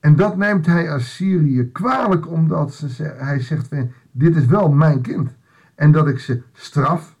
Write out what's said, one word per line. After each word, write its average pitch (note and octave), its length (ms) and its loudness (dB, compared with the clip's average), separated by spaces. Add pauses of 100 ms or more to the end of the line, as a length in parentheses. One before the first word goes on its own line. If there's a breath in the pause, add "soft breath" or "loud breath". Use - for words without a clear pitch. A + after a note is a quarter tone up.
En D3+ 160 6
dat G3 200 0
neemt G3 300 0
hij E3 260 0
Assyrië C#3 800 -2
kwalijk, G#3+ 560 -2
omdat D#3 460 -2
ze D3+ 140 -10
ze-, D3+ 280 -10
hij C3+ 240 -4
zegt B2 280 -6
van: B2+ 220 -6 (220 loud breath)
"Dit D#3+ 240 2
is C#3 100 2
wel F3+ 240 4
mijn C#3+ 300 4
kind." - 360 -6 (380 soft breath)
En D3+ 180 4
dat D#3 160 4
ik B2+ 100 -2
ze B2 240 -6 (100)
straf - 680 -4